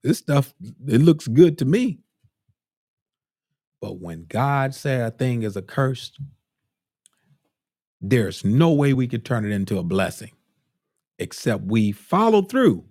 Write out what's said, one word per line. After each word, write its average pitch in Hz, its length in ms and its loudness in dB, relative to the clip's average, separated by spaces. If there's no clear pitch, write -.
This 151 160 0
stuff, 143 340 0
it 120 140 4
looks 160 260 4
good 156 300 6
to 131 80 -2
me. 196 340 0
But 92 180 -12
when 85 280 -14
God 135 460 -2
say 131 280 -4
a 113 100 -4
thing 120 320 -2
is 101 140 -6
accursed, 131 600 -6
there's 101 460 -2
no 143 260 4
way 143 220 2
we 127 140 0
could 113 180 -8
turn 113 200 -2
it 104 60 -4
into 98 260 -2
a 90 60 -4
blessing 90 480 -4
except 101 440 -4
we 104 280 2
follow 208 520 2
through 196 480 2